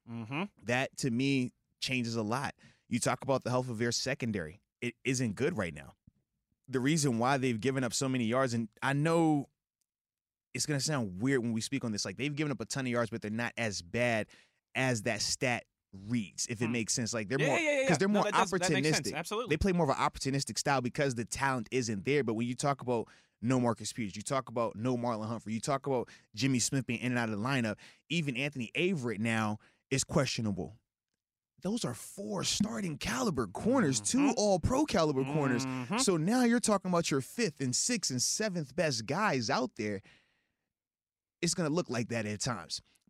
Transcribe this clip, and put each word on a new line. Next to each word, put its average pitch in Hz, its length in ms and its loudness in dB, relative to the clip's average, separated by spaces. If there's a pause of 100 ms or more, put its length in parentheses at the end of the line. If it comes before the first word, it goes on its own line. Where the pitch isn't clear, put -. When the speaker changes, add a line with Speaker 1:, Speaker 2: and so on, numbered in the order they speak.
Speaker 1:
Mm-hmm. 117 340 -6 (220)
Speaker 2:
That, 123 320 0
to 139 140 -2
me, 131 400 2 (280)
changes 120 360 -2
a 113 80 -2
lot. 117 300 -4 (340)
You 117 120 0
talk - 240 0
about 131 200 0
the - 60 -2
health 127 200 2
of 113 100 -4
their 120 120 2
secondary. 110 720 -4 (200)
It 120 120 -4 (100)
isn't 123 320 0
good 120 220 0
right 87 160 -2
now. 69 200 -16 (760)
The 131 100 0
reason 139 400 4
why 135 180 4
they've 123 220 0
given 131 240 0
up 117 100 -2
so 135 160 0
many 127 160 0
yards, 123 280 2
and 113 140 0 (140)
I 131 120 2
know 156 540 4 (1040)
it's 120 120 -2
gonna 147 140 0
sound 123 420 -2
weird 131 200 4
when 117 120 0
we 113 80 0
speak - 240 -4
on 113 60 -2
this, 101 140 -2
like, 101 120 -6
they've 143 180 -2
given 147 160 -2
up 123 100 -4
a 107 40 -4
ton - 200 -4
of 123 60 -2
yards, 120 180 0
but 113 120 -6
they're 104 100 -6
not 113 260 -4
as 104 240 -2
bad 113 460 0 (480)
as 123 280 0
that 107 180 0
stat 123 420 0 (440)
reads, 113 420 -2
if 117 120 -2
it 120 40 2
Speaker 1:
Hmm. 113 80 0
Speaker 2:
makes 113 200 0
sense. 113 200 -2
Like, 110 160 -4
they're 131 100 0
Speaker 1:
Yeah, 262 80 2
Speaker 2:
more, 262 120 2
Speaker 1:
yeah, 330 40 0
yeah, 294 200 2
Speaker 2:
'cause 269 80 0
Speaker 1:
yeah. 165 60 6
Speaker 2:
they're 196 100 4
Speaker 1:
No, 208 80 4
Speaker 2:
more 196 80 4
Speaker 1:
that - 100 0
does, 180 180 4
that 185 200 0
makes 143 180 2
sense. 151 220 2
Speaker 2:
opportunistic. - 40 -6
Speaker 1:
Absolutely. 170 380 -2
Speaker 2:
They 156 40 2
play 196 160 2
more 175 160 4
of 131 80 2
an 123 60 2
opportunistic 135 540 -2
style 139 240 2
because 127 340 0
the 113 100 -4
talent 131 460 -2
isn't 113 340 -2
there. 139 180 2
But 113 100 0
when 120 140 -2
you 123 80 -4
talk 139 260 -2
about 123 260 -2 (340)
no 127 180 2
Marcus 117 340 0
Peters, 98 220 -6
you 107 60 -8
talk 135 280 -4
about 117 260 -2
no 120 220 0
Marlon 113 300 -2
Humphrey, 110 260 -6
you 113 60 -2
talk 139 280 -2
about 127 220 0 (260)
Jimmy 127 240 2
Smith 131 260 0
being 120 140 -4
in 123 140 -2
and 123 60 0
out 117 100 0
of 107 100 -2
the 107 60 -2
lineup, 120 320 0 (320)
even 143 280 0
Anthony 135 380 -4
Averett 135 440 0
now 110 380 2 (320)
is 135 140 0
questionable. 110 720 -2 (840)
Those 214 240 -2
are 123 80 -2
four 202 500 -6
starting 208 540 -2
caliber 185 500 -2
corners, 185 540 2
two - 180 0
Speaker 1:
Mm-hmm. 285 180 4
Speaker 2:
all-pro 208 480 4
caliber 156 380 2
corners. 135 420 0
Speaker 1:
Mm-hmm. 131 340 -2
Speaker 2:
So 196 180 4
now 226 260 4
you're 240 160 4
talking 196 300 2
about 170 220 2
your 139 100 2
fifth 196 400 -2
and 127 140 0
sixth - 360 0
and 127 100 -2
seventh 175 540 -2
best 139 300 0
guys 143 440 0
out 170 260 0
there. 104 260 -2 (1400)
It's 170 120 0
gonna 165 160 0
look 135 200 0
like 120 200 -2
that 113 160 -2
at 104 140 -4
times. 98 420 -4 (280)